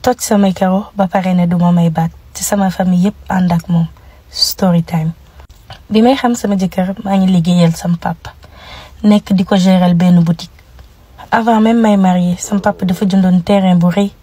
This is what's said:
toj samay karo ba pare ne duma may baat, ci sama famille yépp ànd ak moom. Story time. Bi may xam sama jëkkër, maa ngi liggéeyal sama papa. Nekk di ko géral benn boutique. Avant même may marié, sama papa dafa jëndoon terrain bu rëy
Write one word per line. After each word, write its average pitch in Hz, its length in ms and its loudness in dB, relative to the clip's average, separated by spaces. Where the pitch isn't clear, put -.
toj 247 180 0
samay 202 340 0
karo 190 440 -2
ba 196 100 0
pare 185 260 -2
ne 180 140 2
duma 175 240 0
may 170 180 2
baat, 165 220 -4
ci - 100 -12
sama 202 260 -2
famille 180 360 0
yépp - 240 -6
ànd 185 220 0
ak 170 180 -4
moom. 165 180 0
Story 175 500 -2
time. 160 300 -4
Bi 214 120 2
may 247 160 4
xam 240 180 -2
sama 202 220 -4
jëkkër, 185 380 -4
maa 196 120 0
ngi 190 120 2
liggéeyal 175 460 2
sama 175 220 -4
papa. - 360 -8
Nekk 208 300 2
di 190 120 0
ko 214 100 0
géral 180 380 2
benn 175 300 4
boutique. 165 260 -4
Avant 226 300 2
même 226 200 2
may 214 160 2
marié, 180 400 2
sama - 240 -4
papa 202 240 -2
dafa 180 200 -2
jëndoon 185 380 2
terrain 190 320 2
bu 175 180 2
rëy 202 160 -2